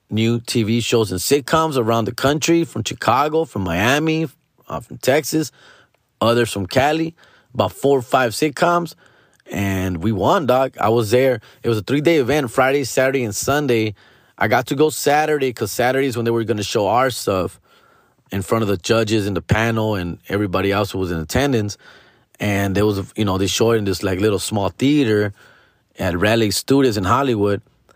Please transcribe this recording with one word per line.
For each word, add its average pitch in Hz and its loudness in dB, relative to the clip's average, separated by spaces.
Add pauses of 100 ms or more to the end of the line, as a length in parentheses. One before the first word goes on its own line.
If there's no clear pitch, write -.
new 113 0
T 117 -2
V 113 0
shows 113 0
and 92 -4
sitcoms 156 0
around 113 0
the 123 -6
country, 160 2
from - -8
Chicago, 151 0
from - -8
Miami, 151 0 (400)
uh, - -8
from 123 -16
Texas, 151 0 (640)
others 117 2
from 98 -6
Cali, 156 0 (380)
about 101 -2
four 139 2
or 123 -6
five 123 0
sitcoms. 175 0 (560)
And 92 -4
we 107 0
won, 127 0
dog. 131 0
I 104 0
was 113 0
there. 127 2 (220)
It 117 -4
was 113 0
a 104 -4
three-day 147 2
event, 135 0
Friday, 135 2
Saturday, 135 0
and 101 -6
Sunday. 123 0 (440)
I 107 0
got 123 0
to 143 -2
go 151 4
Saturday 147 0
'cause 110 -6
Saturday 131 0
is 127 -4
when 117 -4
they 117 0
were 117 0
gonna 104 -2
show 101 0
our 123 2
stuff 95 -4 (720)
in 98 -4
front 113 0
of 101 -2
the 98 0
judges 110 0
and 101 -2
the 82 -6
panel 110 0
and 87 -6 (120)
everybody 98 0
else 101 -2
who 95 -6
was 90 -2
in 85 -4
attendance. 113 -2 (640)
And 98 -2
there 101 2
was, 101 0
a, 98 -8 (100)
you 107 0
know, 92 0
they 98 0
showed 113 2
it 113 2
in 104 -4
this, 95 -4
like, 95 -2
little 101 2
small 98 -2
theater 110 2 (640)
at 90 -2
Raleigh 107 2
Studios 131 2
in 98 -2
Hollywood. 104 2 (360)